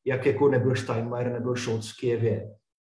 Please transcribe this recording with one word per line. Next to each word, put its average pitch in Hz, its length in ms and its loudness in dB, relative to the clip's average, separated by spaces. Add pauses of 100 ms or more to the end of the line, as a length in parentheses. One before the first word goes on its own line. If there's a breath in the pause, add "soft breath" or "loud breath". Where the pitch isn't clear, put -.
jak 127 220 0
jako 139 220 6
nebyl 127 260 2
Steinmeier, 120 580 -2
nebyl 120 240 -2
Scholz 113 360 -4
v - 80 -20
Kyjevě, 113 500 0 (380)